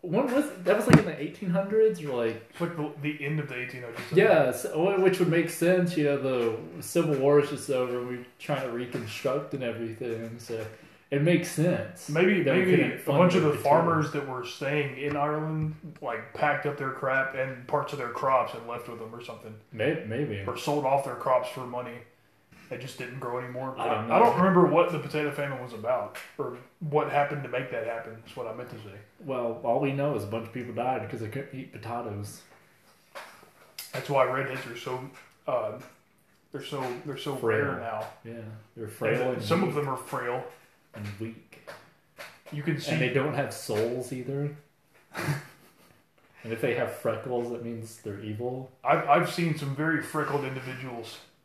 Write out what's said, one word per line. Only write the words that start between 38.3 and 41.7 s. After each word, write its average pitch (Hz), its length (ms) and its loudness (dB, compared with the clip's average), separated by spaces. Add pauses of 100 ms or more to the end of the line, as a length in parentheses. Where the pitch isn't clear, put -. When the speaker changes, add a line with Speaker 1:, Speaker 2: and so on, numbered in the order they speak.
Speaker 1:
they're 113 120 -10
Speaker 2:
And 104 60 -10
Speaker 1:
frail 120 400 0
and 117 100 -4
Speaker 2:
some 170 200 2
of 151 140 0
Speaker 1:
weak. 143 80 0
Speaker 2:
them 135 100 -2
are 127 40 -6
frail. 123 440 -4 (520)
Speaker 1:
And 104 120 -10 (140)
weak. - 480 -12 (840)